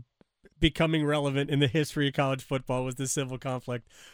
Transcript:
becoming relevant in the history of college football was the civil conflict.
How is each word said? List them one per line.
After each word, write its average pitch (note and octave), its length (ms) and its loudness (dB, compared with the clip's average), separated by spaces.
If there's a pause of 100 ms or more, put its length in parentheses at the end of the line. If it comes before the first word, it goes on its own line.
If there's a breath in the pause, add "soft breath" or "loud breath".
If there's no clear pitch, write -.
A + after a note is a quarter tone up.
(600)
becoming D#3+ 440 2
relevant C#3+ 460 0
in C#3+ 80 2
the C#3+ 80 6
history C#3+ 420 0
of C3+ 60 -2
college C3+ 300 0
football B2+ 420 -2
was B2+ 100 -6
the C3+ 120 -4
civil C3 320 -4
conflict. B2+ 480 -6 (260 loud breath)